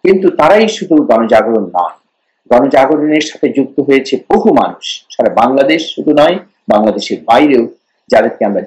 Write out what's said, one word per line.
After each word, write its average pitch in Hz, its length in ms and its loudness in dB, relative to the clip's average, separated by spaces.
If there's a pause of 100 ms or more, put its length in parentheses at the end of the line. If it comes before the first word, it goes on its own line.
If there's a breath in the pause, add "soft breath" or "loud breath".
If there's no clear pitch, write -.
কিন্তু 185 260 2
তারাই 196 380 2
শুধু - 280 -4
গণজাগরণ 113 680 2
নয়। 87 320 -6 (540)
গণজাগরণের 143 720 0
সাথে - 280 -4
যুক্ত 135 300 -4
হয়েছে 135 380 0 (160)
বহু 220 200 2
মানুষ, - 560 -4
সারা 110 240 -2
বাংলাদেশ 135 600 0
শুধু 151 180 -2
নয়, 160 260 2 (280)
বাংলাদেশের 104 580 -2
বাইরেও, 123 420 2 (400)
যাদেরকে 113 380 0
আমরা 101 220 -4